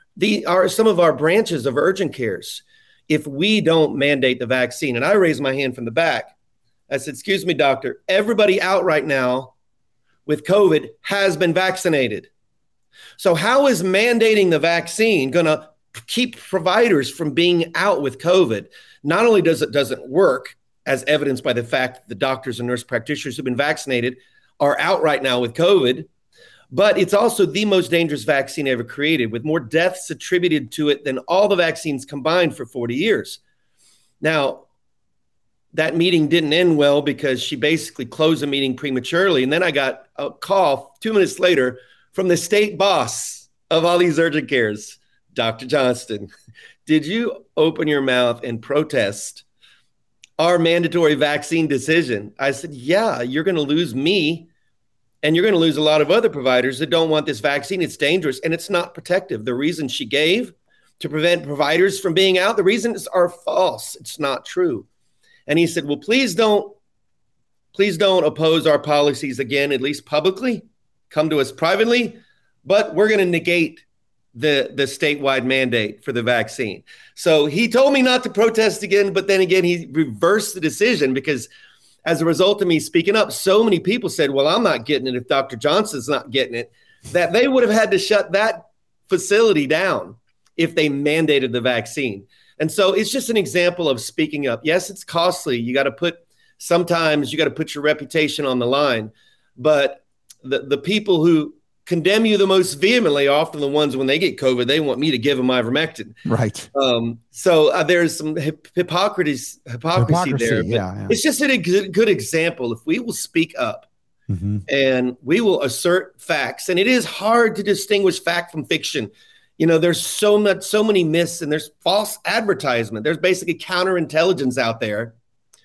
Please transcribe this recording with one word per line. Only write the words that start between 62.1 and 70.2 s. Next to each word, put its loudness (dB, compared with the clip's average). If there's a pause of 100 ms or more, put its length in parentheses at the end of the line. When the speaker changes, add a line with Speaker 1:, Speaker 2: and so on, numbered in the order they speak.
Speaker 1:
being 4
out, 0
the 2
reasons 0
are 2
false. -2
It's -16
not -4
true. -2 (600)
And 2
he 4
said, -4
"Well, -2
please 0
don't, 2 (1000)
please 0
don't 2
oppose 2
our 4
policies -2
again, -2
at -2
least -6
publicly. -2 (480)